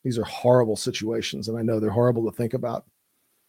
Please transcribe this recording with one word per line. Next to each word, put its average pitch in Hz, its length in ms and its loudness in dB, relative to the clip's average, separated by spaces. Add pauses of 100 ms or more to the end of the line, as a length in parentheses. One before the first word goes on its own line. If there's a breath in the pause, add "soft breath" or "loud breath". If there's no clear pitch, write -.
These 120 120 -2
are 110 60 0
horrible 120 540 4
situations, 113 720 -4
and 113 80 -4
I 117 60 -4
know 113 180 0
they're 107 80 0
horrible 113 420 2
to - 60 -14
think 117 160 -4
about, 120 320 -4 (640)